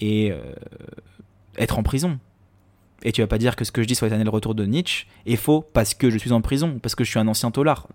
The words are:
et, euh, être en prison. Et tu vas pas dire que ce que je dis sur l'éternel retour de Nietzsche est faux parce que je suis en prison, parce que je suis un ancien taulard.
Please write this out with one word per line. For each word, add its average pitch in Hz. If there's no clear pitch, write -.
et, 107
euh, 67
être -
en 110
prison. 139
Et 113
tu -
vas 107
pas 110
dire 113
que 120
ce -
que 117
je 110
dis 123
sur 113
l'éternel 107
retour 110
de 107
Nietzsche 139
est 117
faux 156
parce 113
que -
je 110
suis 120
en 113
prison, 139
parce 117
que 120
je -
suis -
un 110
ancien 113
taulard. 143